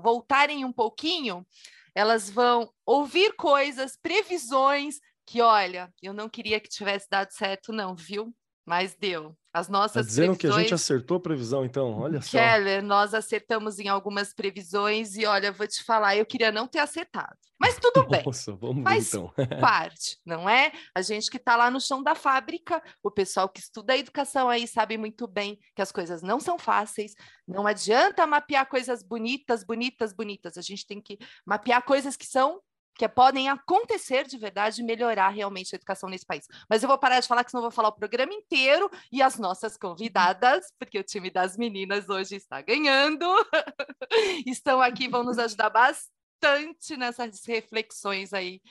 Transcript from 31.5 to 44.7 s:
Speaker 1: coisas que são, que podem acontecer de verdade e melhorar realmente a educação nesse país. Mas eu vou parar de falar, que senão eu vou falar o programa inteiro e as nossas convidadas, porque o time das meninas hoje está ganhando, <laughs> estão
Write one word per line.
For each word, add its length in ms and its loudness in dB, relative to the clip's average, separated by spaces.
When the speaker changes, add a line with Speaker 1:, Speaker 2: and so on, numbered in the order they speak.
Speaker 1:
coisas 340 0
que 80 -16
são, 340 0
que 140 0
podem 400 4
acontecer 800 0
de 100 -14
verdade 420 -2
e 60 -6
melhorar 440 2
realmente 440 -6
a 40 -10
educação 300 -8
nesse 200 -12
país. 180 -10
Mas 140 2
eu 40 0
vou 80 6
parar 240 4
de 80 -2
falar, 160 4
que 60 -8
senão 140 -6
eu 60 -2
vou 60 -16
falar 140 4
o 60 -6
programa 360 -4
inteiro 560 2
e 80 -4
as 200 4
nossas 360 -4
convidadas, 920 2
porque 220 -8
o 40 -6
time 280 -10
das 260 -2
meninas 500 -4
hoje 280 -6
está 260 -12
ganhando, 640 2
<laughs> 1200 0
estão 340 0